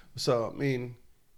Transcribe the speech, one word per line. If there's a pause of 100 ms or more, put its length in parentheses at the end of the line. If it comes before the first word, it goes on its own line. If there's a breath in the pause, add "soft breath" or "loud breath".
(160 loud breath)
So,
I
mean, (420)